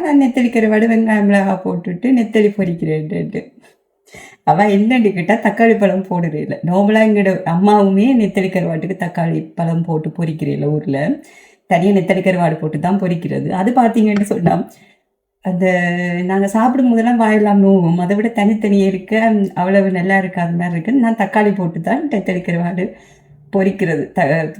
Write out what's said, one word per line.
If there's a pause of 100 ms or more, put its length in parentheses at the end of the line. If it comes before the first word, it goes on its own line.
"நான்
நெத்தலி
கருவாடு
வெங்காயம்
மிளகா
போட்டுட்டு
நெத்தலி
பொரிக்கிறேன்ட்டு." (1040)
அவ
என்னன்னு
கேட்டா,
"தக்காளி
பழம்
போடுறே
இல்ல.
நார்மலா
எங்களோட (120)
அம்மாவுமே
நெத்தலி
கருவாட்டுக்கு
தக்காளி (140)
பழம்
போட்டு
பொரிக்கிறே
இல்ல
ஊர்ல. (720)
தனியா
நெத்தலி
கருவாடு
போட்டு
தான்
பொரிக்கிறது."
அது
பாத்தீங்கன்னு
சொன்னா, (880)
அந்த (580)
நாங்க
சாப்பிடும்
போதெல்லாம்
வாயெல்லாம்
நோவும்.
அதை
விட
தனித்தனியா
இருக்க,
ம்,
அவ்வளவு
நல்லா
இருக்காத
மாதிரி
இருக்கு.
நான்
தக்காளி
போட்டு
தான்
நெத்தலி
கருவாடு (680)
பொரிக்கிறது.
த-, (300)